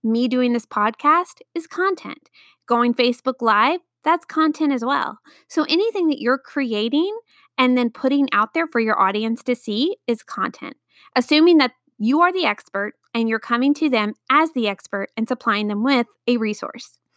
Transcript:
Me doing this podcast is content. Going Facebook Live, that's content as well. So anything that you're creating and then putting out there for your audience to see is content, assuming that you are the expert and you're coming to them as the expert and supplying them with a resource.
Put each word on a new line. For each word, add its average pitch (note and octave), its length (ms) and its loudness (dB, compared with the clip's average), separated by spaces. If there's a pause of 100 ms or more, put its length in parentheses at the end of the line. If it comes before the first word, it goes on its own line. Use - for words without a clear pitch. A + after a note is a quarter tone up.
Me A#3 280 0
doing B3 240 0
this A#3+ 120 -4
podcast D4 760 0 (120)
is E4 140 -8
content. F4+ 640 -4 (380)
Going A#3+ 260 2
Facebook B3 480 0
Live, A#3 400 2 (240)
that's E4 180 0
content D#4 480 0
as A#3+ 140 -2
well. C4+ 340 -4 (300)
So D#4 180 -2
anything G4 400 0
that D4 140 -2
you're B3 160 0
creating C4 760 -2 (440)
and B3+ 200 2
then A#3+ 120 0
putting C4+ 420 0
out G#3 220 0
there E4 140 -2
for B3 120 -4
your A3 180 0
audience G#3+ 460 0
to B3 120 0
see A#3+ 420 -4 (100)
is A3+ 160 -4
content, - 540 -10 (400)
assuming D#4 400 6
that C4 140 4 (260)
you B3+ 240 0
are F4+ 100 4
the F4+ 140 -2
expert G3+ 480 -6 (200)
and A3+ 140 0
you're A3 120 0
coming B3 340 0
to D4+ 160 0
them G#3+ 240 0 (160)
as D#4 240 2
the A3+ 160 0
expert G3 480 -8
and A3+ 100 -4
supplying G#3+ 400 0
them G#3 160 -2
with B3+ 240 2 (200)
a B3 100 2
resource. - 600 -6 (180)